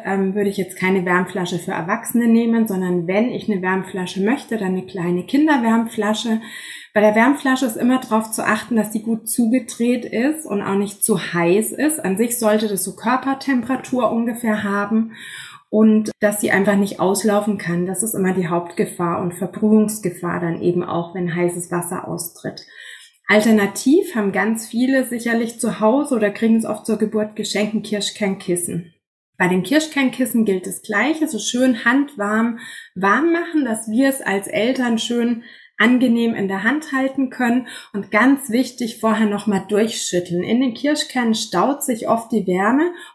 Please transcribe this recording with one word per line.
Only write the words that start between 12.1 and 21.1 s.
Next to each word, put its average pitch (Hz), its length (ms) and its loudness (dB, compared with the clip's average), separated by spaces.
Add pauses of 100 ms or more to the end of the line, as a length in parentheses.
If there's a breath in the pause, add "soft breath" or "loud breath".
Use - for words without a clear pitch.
sich 233 180 0
sollte 214 300 2
das 202 160 -2
so 185 140 -8
Körpertemperatur 254 1120 -2
ungefähr 226 540 -2
haben. 202 480 0 (600 loud breath)
Und 214 460 6
dass 208 220 0
sie 226 100 0
einfach 196 240 2
nicht 196 240 0
auslaufen 202 580 2
kann, 175 300 -2
das 185 160 -2
ist 208 120 0
immer 185 200 2
die 180 140 0
Hauptgefahr 175 760 -2
und 170 120 -4
Verbrühungsgefahr 190 1080 0
dann 170 200 -2
eben 175 220 2
auch, 170 320 -6